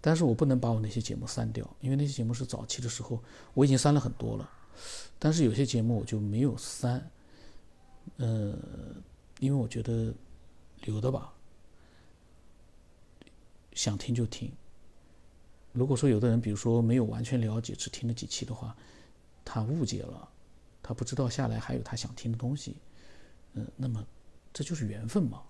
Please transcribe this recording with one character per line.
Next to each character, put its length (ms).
但 120
是 120
我 80
不 100
能 160
把 100
我 120
那 80
些 100
节 160
目 100
删 260
掉， 140
因 100
为 60
那 100
些 60
节 100
目 120
是 120
早 200
期 160
的 80
时 120
候， 220
我 100
已 60
经 80
删 160
了 80
很 120
多 220
了， 140
但 140
是 140
有 80
些 120
节 160
目 160
我 60
就 160
没 220
有 160
删， 520
呃， 360
因 100
为 80
我 80
觉 160
得 320
留 180
的 100
吧， 240
想 240
听 160
就 120
听。 260
如 160
果 80
说 140
有 100
的 80
人， 140
比 80
如 80
说 240
没 140
有 100
完 180
全 160
了 220
解， 120
只 160
听 200
了 40
几 140
期 180
的 80
话， 220
他 180
误 220
解 160
了， 280
他 120
不 100
知 100
道 160
下 200
来 100
还 160
有 80
他 100
想 220
听 160
的 60
东 180
西， 220
呃， 120
那 140
么 160
这 100
就 100
是 140
缘 200
分 160
嘛。 260